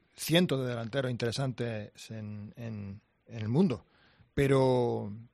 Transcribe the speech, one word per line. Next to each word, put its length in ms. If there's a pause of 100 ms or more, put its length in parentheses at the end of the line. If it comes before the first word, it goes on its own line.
(140)
cientos 460
de 60
delanteros 440
interesantes 1000
en, 460
en, 440 (260)
en 120
el 100
mundo, 380 (480)
pero, 760 (240)